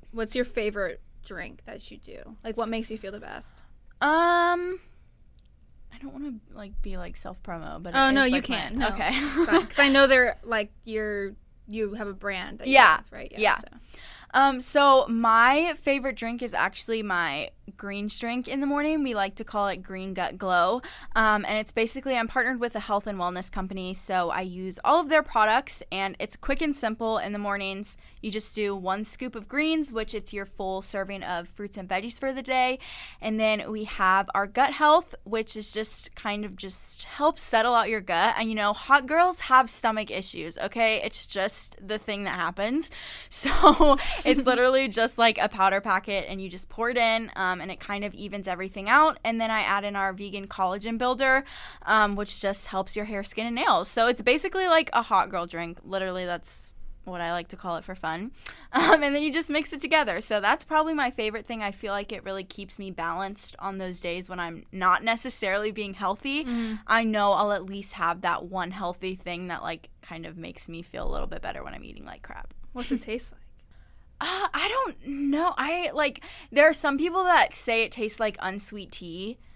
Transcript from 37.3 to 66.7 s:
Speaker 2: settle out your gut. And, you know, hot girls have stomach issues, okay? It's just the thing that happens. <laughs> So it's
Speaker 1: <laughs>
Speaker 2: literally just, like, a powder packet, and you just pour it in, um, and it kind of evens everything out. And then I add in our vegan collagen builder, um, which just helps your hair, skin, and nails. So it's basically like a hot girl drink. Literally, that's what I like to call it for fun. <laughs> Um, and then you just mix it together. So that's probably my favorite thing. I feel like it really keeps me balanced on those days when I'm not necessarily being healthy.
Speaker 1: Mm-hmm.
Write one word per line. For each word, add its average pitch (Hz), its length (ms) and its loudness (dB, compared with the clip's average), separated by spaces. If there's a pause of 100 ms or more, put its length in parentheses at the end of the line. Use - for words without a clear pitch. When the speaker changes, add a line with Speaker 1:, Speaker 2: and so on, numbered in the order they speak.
Speaker 2:
settle 233 320 4
out 220 160 4
your 220 120 -2
gut. 185 360 2
And, 226 100 -2
you 220 80 -2
know, 208 180 2
hot 269 340 4
girls 339 340 4
have 254 280 6
stomach 214 420 -2
issues, 170 480 -8
okay? 220 440 2
It's - 240 -6
just - 480 -4 (100)
the 214 140 -4
thing 202 240 -6
that 190 160 -4
happens. 202 560 -2
<laughs> - 60 -14 (280)
So 294 680 8 (280)
it's 285 200 4
Speaker 1:
<laughs> - 0 -
Speaker 2:
literally 254 420 4
just, 226 300 0
like, 226 220 6
a 208 100 2
powder 196 320 2
packet, 196 480 -2
and 190 120 -8
you 190 80 -10
just 180 200 -12
pour 226 220 -2
it 240 60 0
in, 226 380 2
um, 185 260 -2
and 185 100 -8
it - 80 -12
kind 202 240 -6
of 196 100 -6
evens 202 340 -10
everything 190 420 -6
out. 302 340 6
And 226 180 -2
then 226 80 -2
I 220 120 0
add 196 220 0
in 202 120 -6
our 196 180 -2
vegan 196 340 -10
collagen 202 520 -2
builder, 262 440 2 (400)
um, 208 320 4
which 208 260 -6
just 196 260 -4
helps 190 280 -4
your 208 100 -4
hair, 208 180 -6
skin, 220 240 -6
and 233 80 -4
nails. 233 340 2
So 233 180 2
it's 240 140 0
basically 359 460 2
like 320 260 4
a 233 80 4
hot 190 280 2
girl 175 180 -4
drink. 170 360 -10
Literally, 185 420 -4
that's - 480 -8 (300)
what 180 180 -8
I 170 100 -4
like 175 180 -4
to 196 80 -14
call 170 200 -6
it 175 60 -8
for 190 120 -12
fun. 180 400 -6
<laughs> - 60 -20 (320)
Um, 311 300 6
and 285 100 0
then 294 80 0
you 302 120 -2
just 320 160 -2
mix 302 240 -2
it 277 80 -12
together. 220 400 0
So 214 180 -2
that's 220 240 0
probably 311 300 0
my 269 180 -2
favorite 214 340 -6
thing. 226 160 -10
I 202 100 -4
feel 196 200 -8
like 202 220 -6
it 202 100 -12
really 190 220 -8
keeps 190 340 -14
me 190 100 -10
balanced 180 720 -8
on 190 200 -8
those 180 200 -8
days 180 300 -8
when 185 100 -10
I'm 170 320 -8
not 185 320 2
necessarily 220 680 -2
being 202 220 -8
healthy. 214 520 -4
Speaker 1:
Mm-hmm. 233 300 -4 (120)